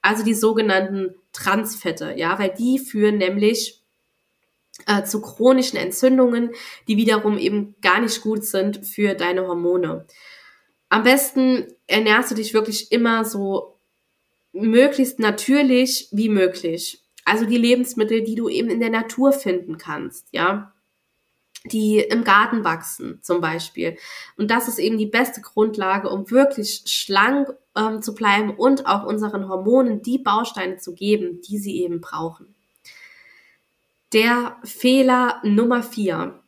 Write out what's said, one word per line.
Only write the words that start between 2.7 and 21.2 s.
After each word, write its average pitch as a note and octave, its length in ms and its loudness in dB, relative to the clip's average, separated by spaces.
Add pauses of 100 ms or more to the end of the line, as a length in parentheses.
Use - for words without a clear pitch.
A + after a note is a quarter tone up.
führen G#3+ 380 0
nämlich, G3+ 640 0 (1040)
äh, G3+ 160 0
zu G#3+ 180 -4
chronischen B3+ 560 0
Entzündungen, A#3+ 760 2 (360)
die G#3+ 100 2
wiederum G#3+ 400 2
eben G3+ 440 -2
gar F#3+ 200 2
nicht A3 200 -4
gut G#3+ 220 -4
sind G3 420 -2
für G3+ 280 0
deine F#3 340 -2
Hormone. F3 600 -2 (840)
Am A3 140 2
besten B3+ 640 4 (200)
ernährst A3 440 2
du A3+ 40 -2
dich G#3+ 180 -6
wirklich G#3+ 380 -2
immer A3+ 320 2
so G3 540 -4 (760)
möglichst B3 680 4
natürlich B3+ 920 2
wie G#3+ 180 0
möglich. F#3 720 -2 (220)
Also G#3+ 220 2
die A#3 120 0
Lebensmittel, A#3 680 2
die A3 120 -4
du A3+ 140 -2
eben A#3 200 -2
in A3+ 100 -2
der A#3 100 0
Natur A#3 420 2
finden F3+ 460 -2
kannst, - 540 -12
ja, G3 420 -2 (920)